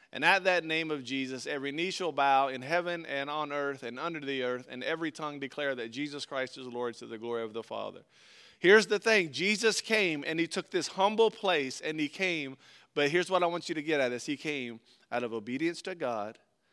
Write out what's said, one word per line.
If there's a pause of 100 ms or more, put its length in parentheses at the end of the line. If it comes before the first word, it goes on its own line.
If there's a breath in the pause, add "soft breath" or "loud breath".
(120 soft breath)
And
at
that
name
of
Jesus,
every
knee
shall
bow
in
heaven
and
on
earth
and
under
the
earth,
and
every
tongue
declare
that
Jesus
Christ
is
Lord
to
the
glory
of
the
Father." (560 soft breath)
Here's
the
thing.
Jesus
came,
and
he
took
this
humble
place,
and
he
came. (360 soft breath)
But
here's
what
I
want
you
to
get
at
is
he
came (280 soft breath)
out
of
obedience
to
God, (360)